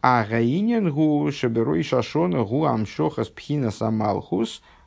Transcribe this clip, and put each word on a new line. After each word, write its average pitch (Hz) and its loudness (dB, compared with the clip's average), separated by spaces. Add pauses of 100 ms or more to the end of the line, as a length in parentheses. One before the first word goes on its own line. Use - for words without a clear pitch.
А 123 4
гаинен 165 0
гу 147 2
шеберой 127 0
шашона 147 0
гу 120 0
амшохас 123 -2
пхинас 131 -4
амалхус. 110 -2 (240)